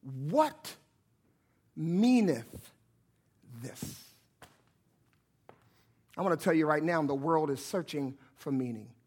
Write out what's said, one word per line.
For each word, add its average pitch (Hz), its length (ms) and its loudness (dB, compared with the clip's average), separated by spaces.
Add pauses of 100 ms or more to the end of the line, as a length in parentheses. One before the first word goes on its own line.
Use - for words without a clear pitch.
"What 156 720 -2 (960)
meaneth 175 960 2 (880)
this?" - 420 -12 (2000)
I 170 60 -6
want 175 160 2
to - 60 -10
tell 175 100 4
you 160 120 4
right 151 160 2
now, 165 200 2
the 143 120 0
world 156 360 0
is 135 140 -4
searching 143 520 -6 (200)
for - 160 -6
meaning. 120 360 -4 (180)